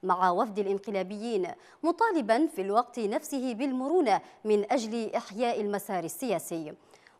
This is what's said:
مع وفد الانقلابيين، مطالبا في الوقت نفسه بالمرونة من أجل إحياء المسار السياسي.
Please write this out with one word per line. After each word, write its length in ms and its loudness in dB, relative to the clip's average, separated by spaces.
مع 280 4
وفد 280 0
الانقلابيين، 880 -2
مطالبا 640 4
في 140 -4
الوقت 380 0
نفسه 560 -2
بالمرونة 680 2
من 280 2
أجل 440 -2
إحياء 440 -2
المسار 440 -2
السياسي. 720 -4